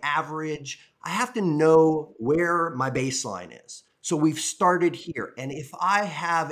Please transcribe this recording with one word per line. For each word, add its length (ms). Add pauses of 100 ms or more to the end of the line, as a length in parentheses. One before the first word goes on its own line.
average, 760 (240)
I 60
have 240
to 80
know 760
where 580
my 160
baseline 760
is. 180 (180)
So 160
we've 220
started 560
here. 420
And 120
if 300
I 240
have 480